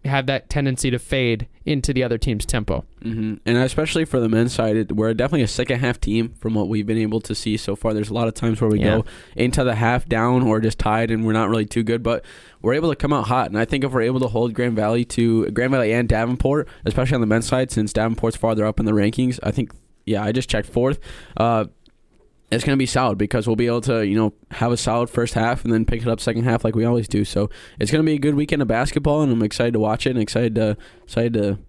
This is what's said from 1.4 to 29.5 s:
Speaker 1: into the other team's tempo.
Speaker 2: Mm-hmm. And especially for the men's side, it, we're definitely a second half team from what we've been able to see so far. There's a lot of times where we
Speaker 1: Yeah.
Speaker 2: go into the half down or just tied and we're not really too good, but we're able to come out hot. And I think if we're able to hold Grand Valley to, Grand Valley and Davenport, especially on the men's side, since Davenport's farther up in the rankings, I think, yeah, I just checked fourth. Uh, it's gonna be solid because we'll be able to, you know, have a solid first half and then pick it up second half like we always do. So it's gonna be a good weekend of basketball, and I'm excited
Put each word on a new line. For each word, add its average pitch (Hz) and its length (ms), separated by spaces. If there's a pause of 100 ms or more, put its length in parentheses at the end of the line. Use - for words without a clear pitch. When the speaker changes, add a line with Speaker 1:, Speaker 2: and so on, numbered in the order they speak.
Speaker 1:
into 143 300
the 127 80
other 117 160
team's 113 260
tempo. 104 400 (200)
Speaker 2:
Mm-hmm. 110 320 (100)
And 120 140
especially 151 440
for 135 160
the 117 100
men's 113 220
side, 110 240
it, 110 180
we're 110 200
definitely 135 300
a 113 40
second 123 320
half 123 220
team 113 380
from 113 160
what 104 140
we've 107 180
been 110 100
able 110 240
to - 140
see 107 200
so 101 200
far. 113 180
There's 104 160
a 107 60
lot 117 120
of 110 60
times 113 280
where 113 100
we 107 80
Speaker 1:
Yeah. - 60 (140)
Speaker 2:
go 110 60 (300)
into 127 280
the 123 120
half 117 340
down 120 320
or 110 180
just 110 200
tied 110 320
and 113 120
we're 110 100
not 110 160
really 110 180
too 117 160
good, 117 180
but 117 240 (380)
we're 113 100
able 160 160
to 143 60
come 147 180
out 120 140
hot. 123 240
And 104 80
I 113 60
think 135 180
if 135 80
we're 127 100
able 127 200
to 127 80
hold 117 260
Grand 123 200
Valley 110 300
to, 113 460
Grand 120 200
Valley 120 220
and 120 160
Davenport, 123 580 (160)
especially 127 320
on 123 60
the 113 60
men's 113 180
side, 131 240
since 107 240
Davenport's 113 440
farther 110 280
up 107 140
in 113 80
the 107 60
rankings, 117 500
I 110 80
think, 117 200 (360)
yeah, 104 160
I 107 80
just 123 180
checked 107 200
fourth. 131 280 (400)
Uh, 113 280 (880)
it's 117 140
gonna 139 100
be 135 100
solid 120 320
because 104 300
we'll 117 80
be 117 120
able 120 120
to, 113 260
you 98 80
know, 107 200 (180)
have 120 220
a 117 40
solid 117 320
first 117 260
half 117 280
and 117 100
then 113 120
pick 117 160
it 120 80
up 113 100
second 117 240
half 117 220
like 110 100
we 113 80
always 117 240
do. 104 160
So 101 260 (300)
it's 101 120
gonna 156 120
be 156 120
a 143 40
good 143 160
weekend 147 260
of 127 60
basketball, 143 540
and 143 100
I'm 117 100
excited 117 300